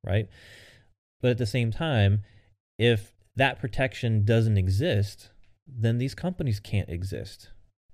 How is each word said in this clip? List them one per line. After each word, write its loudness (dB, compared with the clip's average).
right? -2
But 2
at 0
the -2
same 0
time, 2
if 2
that 0
protection 0
doesn't 4
exist, 0
then -2
these -4
companies -4
can't -4
exist, -10